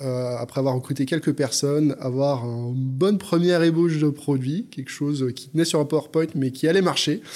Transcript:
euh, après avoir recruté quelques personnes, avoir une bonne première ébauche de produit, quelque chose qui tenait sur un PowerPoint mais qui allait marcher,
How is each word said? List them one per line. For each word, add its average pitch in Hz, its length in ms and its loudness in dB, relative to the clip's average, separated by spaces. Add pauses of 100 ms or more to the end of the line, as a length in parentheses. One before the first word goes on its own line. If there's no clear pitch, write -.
euh, 123 340 -4
après 117 220 -6
avoir 135 160 2
recruté 135 300 -2
quelques 156 280 0
personnes, 143 640 0
avoir 131 460 0
une 120 300 -4
bonne 131 440 0
première 175 440 2
ébauche 165 360 4
de 151 100 4
produit, 139 600 -2
quelque 131 200 -12
chose 143 440 -2
qui - 140 -16
tenait 165 160 0
sur 160 140 0
un 147 60 2
PowerPoint 160 500 0
mais 131 160 0
qui - 160 0
allait 180 140 4
marcher, 165 400 0 (140)